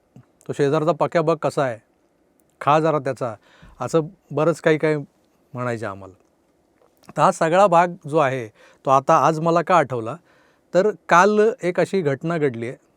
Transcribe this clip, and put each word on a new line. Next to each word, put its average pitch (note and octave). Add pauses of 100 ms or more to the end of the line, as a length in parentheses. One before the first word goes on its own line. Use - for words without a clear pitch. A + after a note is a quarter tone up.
(160)
"तो -
शेजारचा D3+
पक्या D#3
बघ D#3
कसा D3+
आहे, B2 (800)
खा D3
जरा D#3
त्याचा," C3 (460)
असं B2+ (300)
बरंच D#3
काही D#3+
काही D#3 (560)
म्हणायचे A#2+
आम्हाला. G2 (1000)
तर D3
हा F3
सगळा F3
भाग E3+ (200)
जो D3
आहे C3 (360)
तो C#3
आता C#3
आज D#3
मला E3+
का F3+
आठवला, B2 (580)
तर F#3+ (180)
काल G3+ (220)
एक F3
अशी F#3
घटना D#3+
घडली A#2
आहे - (200)